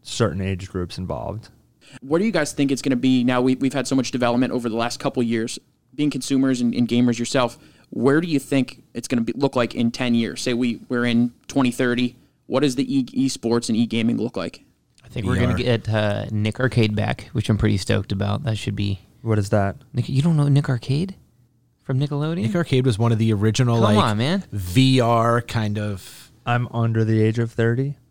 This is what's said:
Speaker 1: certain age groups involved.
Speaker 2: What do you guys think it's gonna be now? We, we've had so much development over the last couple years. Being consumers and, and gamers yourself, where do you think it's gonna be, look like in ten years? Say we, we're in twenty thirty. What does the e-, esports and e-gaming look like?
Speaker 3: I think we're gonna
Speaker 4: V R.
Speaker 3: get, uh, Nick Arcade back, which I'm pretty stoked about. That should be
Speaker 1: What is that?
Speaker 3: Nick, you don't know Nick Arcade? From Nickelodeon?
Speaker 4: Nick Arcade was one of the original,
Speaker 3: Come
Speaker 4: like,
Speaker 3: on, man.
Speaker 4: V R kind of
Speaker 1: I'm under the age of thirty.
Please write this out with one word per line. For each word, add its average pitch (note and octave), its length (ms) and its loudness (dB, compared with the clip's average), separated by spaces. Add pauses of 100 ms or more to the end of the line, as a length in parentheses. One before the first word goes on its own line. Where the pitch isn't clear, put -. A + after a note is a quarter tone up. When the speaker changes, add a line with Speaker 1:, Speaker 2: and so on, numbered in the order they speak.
Speaker 1:
certain G2 400 -4
age F#2+ 280 -6
groups F2 280 -8
involved. F2 500 -8 (540)
Speaker 2:
What D3 180 0
do G#3 60 0
you A3+ 60 0
guys D#3+ 220 -2
think C#3 180 0
it's C3 100 -2
gonna C3+ 160 0
be B2+ 260 2
now? B2 180 2
We, B2+ 140 4
we've B2+ 180 -2
had C3 140 -4
so C3+ 80 0
much B2+ 160 0
development A#2+ 420 0
over A#2+ 160 -4
the A2 60 -4
last A#2 240 -4
couple C#3 240 -2
years. A#2 360 -2 (340)
Being C#3+ 160 0
consumers C3+ 520 0
and, A#2+ 120 0
and A#2+ 140 0
gamers A#2+ 320 2
yourself, A#2+ 380 -2 (320)
where C3+ 320 2
do F3+ 60 -4
you D3+ 120 0
think C3+ 440 -2 (100)
it's - 160 -10
gonna A#2+ 120 0
be, A2+ 140 -4
look C3+ 220 0
like A#2 180 0
in A#2 160 0
ten A#2+ 240 -2
years? A2+ 260 -2
Say B2+ 120 -2
we, A#2+ 340 -2
we're A#2+ 180 -2
in A#2+ 280 2 (140)
twenty C3 240 0
thirty. B2 440 0 (320)
What B2+ 160 0
does C3 120 0
the C#3 220 0
e-, C3 300 0
esports A#2 420 -2
and A2 80 2
e-gaming A2+ 400 0
look A2 180 -4
like? - 300 -8 (400)
Speaker 3:
I - 20 -20
think - 180 -8
we're A#2+ 100 0
gonna A#2+ 200 2
Speaker 4:
V A#2 140 -2
R. A#2 80 2
Speaker 3:
get, G#2+ 120 -6
uh, G#2 420 0
Nick G#2+ 280 -2
Arcade A#2 360 2
back, G#2 360 -4
which - 180 -4
I'm G#2+ 80 4
pretty G#2+ 200 2
stoked G2+ 340 -2
about. G2+ 320 -4
That A2 140 -2
should G2+ 180 -6
be G2+ 240 -2 (220)
Speaker 1:
What A2 180 0
is G2+ 100 -2
that? G2+ 280 0 (160)
Speaker 3:
Nick, B2 160 -2
you C3+ 120 0
don't E3 160 4
know C#3+ 120 2
Nick C#3+ 200 2
Arcade? C#3+ 460 -4 (680)
From C3 160 -2
Nickelodeon? D3 420 -2
Speaker 4:
Nick G#3+ 140 -2
Arcade C3+ 300 2
was A2+ 140 2
one A#2 120 2
of A2+ 80 2
the A2+ 140 4
original, A2 420 2
Speaker 3:
Come - 80 4 (120)
Speaker 4:
like, - 20 6
Speaker 3:
on, A#2+ 200 4
man. E3 260 0 (100)
Speaker 4:
V B2 480 4
R A#2 400 4
kind G#2+ 360 -4
of G#2 540 -10 (140)
Speaker 1:
I'm A#2+ 260 0
under A2+ 320 0
the A2 180 2
age A2 180 2
of A#2 120 -2
thirty. A#2+ 440 0 (160)